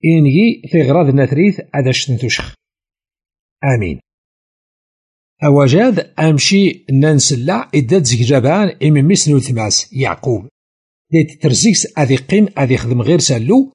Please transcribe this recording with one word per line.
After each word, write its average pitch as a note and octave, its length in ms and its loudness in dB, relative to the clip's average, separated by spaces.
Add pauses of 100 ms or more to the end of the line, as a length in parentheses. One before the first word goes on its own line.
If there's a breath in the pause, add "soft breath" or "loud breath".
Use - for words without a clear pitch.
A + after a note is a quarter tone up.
إنجي D#3+ 580 2 (100)
في E3 100 2
غراض C#3 320 2
نثريث C#3+ 460 0 (140)
أدا C3 180 -2
شتنتوشخ. - 600 -6 (1080)
آمين. G#2 360 -4 (1400)
أوجاد D3 760 2
أمشي D#3+ 720 0
ننسلا C#3+ 840 0
إداد D3 300 0
زيك A#2 160 -2
جبان C#3 480 0 (140)
إمي D3 200 2
ميس C#3 260 2
نولتماس A#2+ 640 -2
يعقوب. A#2 560 -4 (600)
ديت D#3 320 -2
ترزيكس E3+ 560 0
أدي C3+ 180 0
قيم G3 400 0
أدي B2+ 200 0
خدم A#2+ 260 -4
غير D#3+ 160 0
سالو D3 560 0